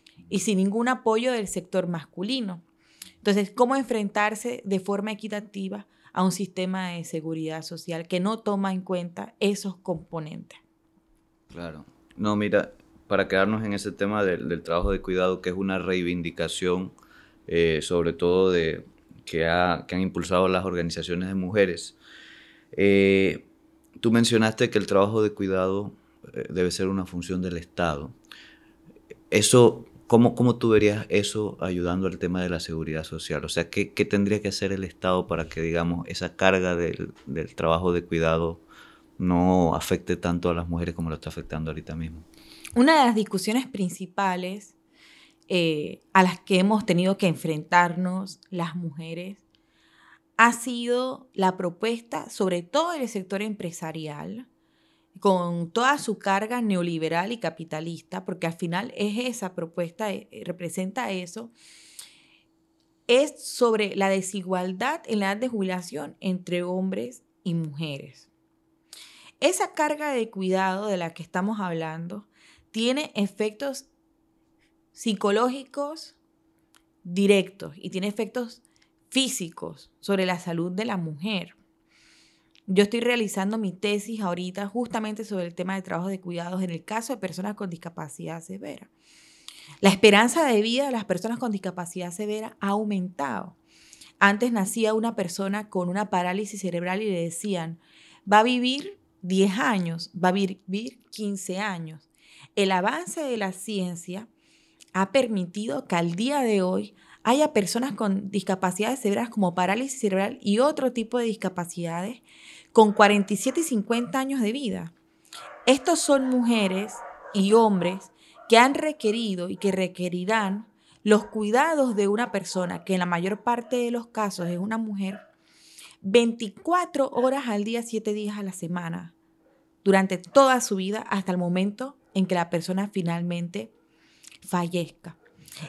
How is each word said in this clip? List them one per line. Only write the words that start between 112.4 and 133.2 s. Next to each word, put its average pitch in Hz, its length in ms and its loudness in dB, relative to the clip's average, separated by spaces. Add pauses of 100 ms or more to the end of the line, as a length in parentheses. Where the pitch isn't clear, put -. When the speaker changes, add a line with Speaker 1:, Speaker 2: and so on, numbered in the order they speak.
Speaker 1:
con 220 180 8
cuarenta 208 420 6
y 196 40 0
siete 269 240 0
y - 20 2
cincuenta 240 560 -2
años 269 220 -2
de 214 100 2
vida. 190 420 -6 (720)
Estos 311 340 4
son 277 300 4
mujeres 220 640 2 (400)
y 202 200 2
hombres 190 580 4 (380)
que 220 80 10
han 262 160 8
requerido 226 760 -2
y 190 80 -8
que 196 140 0
requerirán 185 960 -2 (340)
los 208 240 6
cuidados 254 720 2
de 202 120 4
una 220 240 0
persona, 180 520 -4
que 190 100 -2
en 185 60 2
la 180 60 0
mayor 180 360 -2
parte 233 360 -2
de 240 140 0
los 233 160 -4
casos 196 400 -4
es 175 100 -4
una 214 200 -4
mujer, 202 420 -4 (840)
veinticuatro 240 1080 2
horas 262 380 0
al 208 160 0
día, 226 200 -4
siete 214 300 -4
días 208 240 -6
a 208 60 -8
la 190 100 -8
semana, 170 600 -8 (720)
durante 190 340 6
toda 262 440 6
su 214 140 -2
vida, 196 340 -2
hasta 190 220 -2
el 180 60 0
momento 190 600 -2 (160)
en 190 120 2
que 175 100 0
la 170 140 0
persona 185 440 -2
finalmente 175 800 -4 (760)